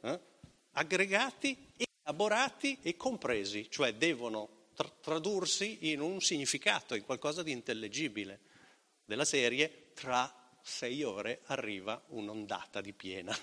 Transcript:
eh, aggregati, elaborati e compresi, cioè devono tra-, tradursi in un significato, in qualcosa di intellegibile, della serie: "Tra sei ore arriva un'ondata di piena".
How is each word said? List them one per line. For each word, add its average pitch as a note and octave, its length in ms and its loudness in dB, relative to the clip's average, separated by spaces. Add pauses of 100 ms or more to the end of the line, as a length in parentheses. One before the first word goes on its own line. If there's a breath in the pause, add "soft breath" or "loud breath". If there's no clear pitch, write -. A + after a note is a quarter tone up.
eh, E3+ 180 -2 (520)
aggregati, G3 960 2 (360)
elaborati G#3+ 760 2
e E3+ 140 -2
compresi, G#2 760 -2
cioè B2 240 2
devono A#2 800 0
tra-, - 180 -4 (100)
tradursi F3+ 920 0
in C#3+ 80 0
un F3+ 220 0
significato, D3 760 2
in G2+ 100 -4
qualcosa D3+ 380 -2
di D#3 80 -4
intellegibile, A2 880 -4 (680 loud breath)
della A#2+ 200 0
serie: C3+ 680 2
"Tra B2+ 400 0 (280)
sei C3 420 -4
ore G#2+ 420 -4
arriva G#2+ 600 -4
un'ondata G#2 760 -6
di G2 120 -10
piena". F#2 500 -6